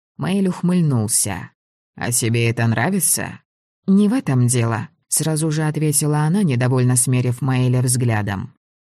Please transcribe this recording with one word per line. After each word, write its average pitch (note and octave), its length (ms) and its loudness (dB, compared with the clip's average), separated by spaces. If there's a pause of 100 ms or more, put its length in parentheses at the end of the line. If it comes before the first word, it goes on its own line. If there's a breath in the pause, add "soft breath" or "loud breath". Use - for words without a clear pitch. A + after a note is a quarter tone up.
(160)
Маэль F#3 320 -2
ухмыльнулся. C#3 1000 0 (460)
«А - 160 -4
тебе A#2 360 0
это A#2 180 0
нравится?» A2+ 760 -2 (460)
«Не G3+ 220 4
в G#3+ 40 2
этом B2+ 340 2
дело», A2+ 420 -2 (200)
сразу D#3 420 -2
же D#3 140 -2
ответила D3+ 560 0
она, E3+ 220 2
недовольно B2+ 540 2
смерив B2 460 0
Маэля B2+ 400 0
взглядом. A2 720 -2 (420)